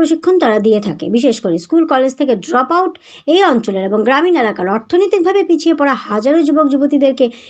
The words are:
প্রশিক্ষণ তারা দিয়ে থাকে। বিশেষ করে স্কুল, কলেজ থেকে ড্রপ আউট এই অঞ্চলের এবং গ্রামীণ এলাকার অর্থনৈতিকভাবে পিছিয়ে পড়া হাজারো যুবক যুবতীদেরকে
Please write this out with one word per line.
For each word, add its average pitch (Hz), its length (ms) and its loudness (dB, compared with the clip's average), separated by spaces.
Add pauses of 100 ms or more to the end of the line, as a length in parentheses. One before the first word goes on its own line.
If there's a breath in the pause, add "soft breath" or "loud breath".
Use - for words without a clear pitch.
প্রশিক্ষণ 330 380 0
তারা 226 280 2
দিয়ে 214 140 4
থাকে। 196 240 -8 (120)
বিশেষ 240 240 2
করে 170 180 -2
স্কুল, 320 240 0 (100)
কলেজ 262 280 0
থেকে 262 140 0 (100)
ড্রপ 262 320 -2
আউট 359 160 0 (420 loud breath)
এই 381 60 4 (120)
অঞ্চলের 196 360 -2
এবং 208 180 0
গ্রামীণ 311 360 2
এলাকার 196 240 -2 (100)
অর্থনৈতিকভাবে 381 720 0
পিছিয়ে 320 300 0
পড়া 285 160 0 (140)
হাজারো 220 380 0
যুবক 302 260 2
যুবতীদেরকে 277 540 0 (240 loud breath)